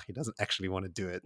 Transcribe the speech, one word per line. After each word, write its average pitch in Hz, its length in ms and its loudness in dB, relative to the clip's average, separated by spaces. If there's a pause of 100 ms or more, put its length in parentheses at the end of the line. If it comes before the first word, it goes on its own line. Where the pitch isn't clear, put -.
he 104 60 -6
doesn't 120 260 -2
actually 95 300 2
wanna 95 180 0
do 90 220 -2
it." 90 160 -2